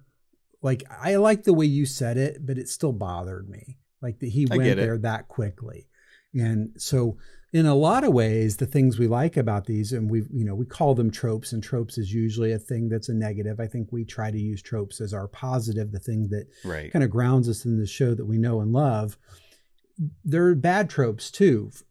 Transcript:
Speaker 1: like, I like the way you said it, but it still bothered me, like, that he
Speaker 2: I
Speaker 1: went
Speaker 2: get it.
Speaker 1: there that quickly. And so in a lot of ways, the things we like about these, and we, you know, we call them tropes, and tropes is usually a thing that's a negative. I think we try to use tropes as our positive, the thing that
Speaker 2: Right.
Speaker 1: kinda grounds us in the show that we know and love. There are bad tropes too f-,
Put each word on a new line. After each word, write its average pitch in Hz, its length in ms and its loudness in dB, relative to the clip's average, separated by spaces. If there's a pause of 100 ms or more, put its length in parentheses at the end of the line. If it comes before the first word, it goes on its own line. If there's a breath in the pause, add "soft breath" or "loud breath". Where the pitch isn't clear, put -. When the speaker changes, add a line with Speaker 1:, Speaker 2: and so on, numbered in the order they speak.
(600)
Speaker 1:
like, 131 220 -2 (180)
I 196 140 0
like 214 280 4
the 190 100 6
way 160 120 6
you 143 220 2
said 120 300 -2
it, 139 280 -2
but 127 140 -4
it 131 100 -10
still 139 240 -2
bothered 95 560 -8
me, - 300 -18 (240)
like, 117 160 -8
that 131 100 -6
he 135 220 2
Speaker 2:
I - 60 2
Speaker 1:
went - 120 4
Speaker 2:
get 98 80 2
it. 98 40 0
Speaker 1:
there 113 180 0
that 113 280 -4
quickly. 101 600 -8 (480 soft breath)
And 113 420 0
so 120 400 0 (360 soft breath)
in 165 120 4
a 147 80 6
lot 170 300 4
of 226 100 6
ways, 110 440 2
the - 100 -2
things 131 320 4
we 120 80 4
like 127 300 0
about 107 280 0
these, 107 280 -2
and 110 180 -2
we, 113 200 0
you 120 140 -2
know, 101 80 -4
we 117 120 -4
call 143 280 2
them 117 160 2
tropes, 113 440 -4
and 110 100 -4
tropes 117 340 -6
is 101 160 -4
usually 113 380 0
a 110 80 -2
thing 113 300 -4
that's 113 200 -4
a 120 60 -2
negative. 107 440 -4
I 113 80 -4
think 110 240 -8
we 117 140 -4
try 110 240 -6
to 107 80 -4
use 104 240 -4
tropes 104 400 -6
as 104 120 -6
our 98 160 -6
positive, 113 600 -4
the 101 80 -8
thing 110 300 -2
that 104 180 -6 (180 loud breath)
Speaker 2:
Right. 80 260 -6
Speaker 1:
kinda 135 160 2
grounds 123 420 2
us 110 160 -6
in 113 140 0
the 104 80 -2
show 120 260 0
that 110 120 -4
we 110 120 0
know 113 220 2
and 107 140 0
love. 113 440 0 (1080 soft breath)
There 170 220 4
are 175 80 6
bad 175 340 2
tropes 113 420 -2
too 117 420 4
f-, - 180 -20